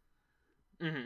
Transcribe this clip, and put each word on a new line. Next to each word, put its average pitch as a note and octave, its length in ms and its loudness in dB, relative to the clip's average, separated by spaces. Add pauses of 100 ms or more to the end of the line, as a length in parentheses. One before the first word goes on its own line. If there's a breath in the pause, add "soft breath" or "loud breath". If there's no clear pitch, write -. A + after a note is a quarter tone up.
(800)
Mm-hmm. D#3 240 0